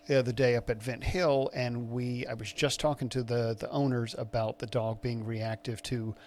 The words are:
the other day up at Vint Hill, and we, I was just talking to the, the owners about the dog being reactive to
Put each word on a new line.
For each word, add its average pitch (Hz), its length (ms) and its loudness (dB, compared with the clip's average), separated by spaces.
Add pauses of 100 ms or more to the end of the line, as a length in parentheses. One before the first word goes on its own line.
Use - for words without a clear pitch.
the 139 120 4
other 123 140 2
day 123 240 4
up 117 140 -2
at 107 120 -2
Vint 120 220 -6
Hill, 143 500 4
and 120 360 -2
we, 123 360 -2
I 120 80 -6
was 110 180 -8
just - 280 0
talking 143 300 2
to 131 120 0
the, 117 340 2
the - 140 -6
owners 127 480 2
about 110 400 -2
the 127 80 -6
dog 110 360 -2
being 117 220 -2
reactive 110 600 -4
to 113 320 -2 (100)